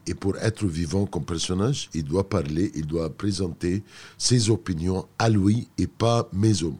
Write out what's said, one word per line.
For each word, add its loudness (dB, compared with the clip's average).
et -4
pour -2
être -2
vivant 0
comme -4
personnage, -2
il -2
doit 0
parler, 0
il -4
doit -2
présenter -2
ses 4
opinions 0
à 4
lui 4
et 2
pas 0
mes 2
op-, -4